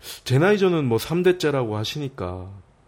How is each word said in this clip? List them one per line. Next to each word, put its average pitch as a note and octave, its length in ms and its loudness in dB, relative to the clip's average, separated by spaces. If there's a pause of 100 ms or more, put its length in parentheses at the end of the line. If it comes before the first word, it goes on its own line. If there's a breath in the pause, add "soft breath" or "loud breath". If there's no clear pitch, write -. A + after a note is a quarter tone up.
(240 loud breath)
제나이저는 F3 600 4
뭐 A#2 120 2
삼 E3 240 -2
대째라고 C#3+ 540 0
하시니까 G2+ 760 -8 (380)